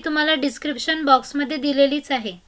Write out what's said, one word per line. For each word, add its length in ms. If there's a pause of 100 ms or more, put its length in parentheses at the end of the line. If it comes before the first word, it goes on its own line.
तुम्हाला 280
डिस्क्रिप्शन 720
बॉक्समध्ये 520
दिलेलीच 540
आहे. 260 (100)